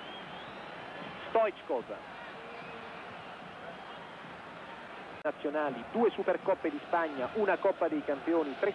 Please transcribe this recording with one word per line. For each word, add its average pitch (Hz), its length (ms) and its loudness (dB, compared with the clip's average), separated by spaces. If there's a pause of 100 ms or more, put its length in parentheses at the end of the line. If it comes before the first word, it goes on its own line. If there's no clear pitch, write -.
(1300)
Stoichkov. 190 560 4 (3500)
Nazionali, 143 720 0
due 226 180 6
Supercoppe 180 600 2
di 143 160 -4
Spagna, 147 480 2
una 196 240 6
Coppa 185 280 4
dei 151 180 2
Campioni, 147 540 4
tre 196 160 4